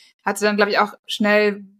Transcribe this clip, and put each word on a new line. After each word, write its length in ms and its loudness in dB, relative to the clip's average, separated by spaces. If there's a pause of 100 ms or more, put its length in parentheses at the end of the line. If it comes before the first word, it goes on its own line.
(240)
hatte 200 -4
dann, 120 0
glaub 120 2
ich, 100 0
auch 160 0 (120)
schnell 580 0 (160)